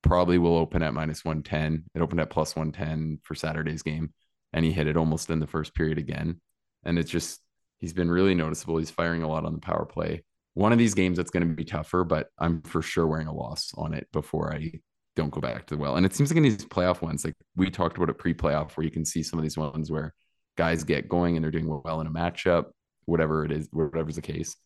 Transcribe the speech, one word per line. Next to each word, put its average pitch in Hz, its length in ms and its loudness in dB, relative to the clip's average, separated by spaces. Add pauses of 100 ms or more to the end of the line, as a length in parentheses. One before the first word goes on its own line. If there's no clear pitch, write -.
Probably 90 340 6
will 85 200 6
open 82 260 2
at 73 100 0
minus 78 320 -4
one 78 160 -2
ten. 78 420 -2 (120)
It 82 60 0
opened 82 200 0
at 76 80 0
plus - 260 -2
one 78 160 -2
ten 78 520 -6
for - 100 -10
Saturday's 78 480 -4
game, 78 320 -6 (400)
and 80 100 2
he 80 80 4
hit 78 160 0
it 76 100 2
almost 80 320 0
in 82 100 0
the 76 80 -2
first 78 260 -4
period 78 240 0
again. 78 420 -6 (440)
And 85 160 0
it's 78 100 -2
just, - 320 -4 (380)
he's 85 140 -8
been 87 180 2
really 92 240 6
noticeable. 80 420 -2
He's 80 140 -2
firing 85 320 0
a 78 40 -2
lot 80 180 -2
on 80 80 -4
the 80 60 -6
power 80 260 -2
play. 80 380 -6 (300)
One 104 180 4
of 120 60 6
these 113 160 4
games 92 240 2
that's 87 140 -2
gonna 85 140 2
be 80 200 -2
tougher, 87 380 -2
but 82 240 0 (100)
I'm 82 240 0
for 78 200 -2
sure 82 260 0
wearing 78 200 -2
a 76 60 -6
loss - 420 -8
on 78 180 -4
it - 180 -8
before 78 420 -4
I 78 200 -8 (420)
don't 76 160 0
go 73 100 -6
back 65 260 -6
to 76 80 -4
the 73 60 -4
well. 69 140 0
And 90 100 6
it 95 80 4
seems 143 160 2
like 165 80 2
in 156 60 6
these 110 220 4
playoff 90 360 2
ones, 80 240 -4
like, 78 100 -4 (200)
we 95 160 2
talked 85 260 0
about 85 120 4
a - 40 2
pre-playoff 76 640 0
where 80 80 -2
you 78 60 -2
can 82 120 -2
see 78 200 -2
some 80 160 -4
of 78 40 0
these 78 140 -2
ones 78 320 -4
where 78 240 -4 (420)
guys 82 280 2
get 73 260 -2
going 87 260 2
and 80 80 0
they're 78 80 -2
doing 80 160 -2
well 80 340 -4
in 78 60 -4
a 78 40 -6
matchup, 85 540 2 (400)
whatever 78 380 2
it 76 80 -2
is, 76 200 -4
whatever's 78 440 -2
the 80 60 -6
case. 78 340 -8 (100)